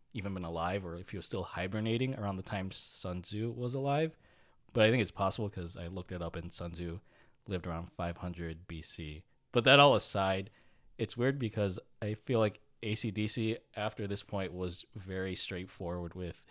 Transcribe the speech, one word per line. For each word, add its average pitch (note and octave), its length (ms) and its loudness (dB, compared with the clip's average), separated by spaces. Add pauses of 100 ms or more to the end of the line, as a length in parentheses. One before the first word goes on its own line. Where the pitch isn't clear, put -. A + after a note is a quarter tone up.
(140)
even G2 180 -4
been F#2 120 -4
alive, F2 420 -2
or E2+ 100 -6
if F2+ 140 -12
he G2 80 -6
was - 80 -8
still - 160 -2
hibernating A2 720 -2
around G2+ 220 -2
the F#2+ 60 -6
time F#2+ 280 -4
Sun - 500 -6
Tzu G#2+ 300 -4
was B2 240 -4
alive. C#3+ 420 0 (560)
But A2+ 120 8
I A2 60 8
think B2 120 6
it's F#2+ 80 0
possible G2 400 0
'cause F2 260 -8
I F2 120 -8
looked F#2 220 -8
it F2 120 -4
up, E2 140 -6
and E2+ 140 -8
Sun F2 220 -6
Tzu E2+ 280 -6 (460)
lived F#2 200 -4
around E2+ 260 -6
five E2+ 240 -4
hundred E2+ 500 -6
B E2 140 -8
C. D2+ 420 -8 (300)
But A#2+ 120 4
that C3 140 12
all C#3+ 160 12
aside, G2 540 2 (480)
it's A2+ 180 -4
weird C3 240 2
because G#2 400 0 (220)
I G#2+ 140 -2
feel A#2 260 2
like G#2+ 200 2 (220)
A G#2+ 120 0
C A2 160 -2
D G#2+ 160 0
C A2 320 0 (180)
after G#2+ 300 -4
this G2 160 -4
point F#2+ 320 -4
was F2+ 320 -4 (100)
very F#2+ 380 -4
straightforward F2+ 800 -6
with F2+ 360 -8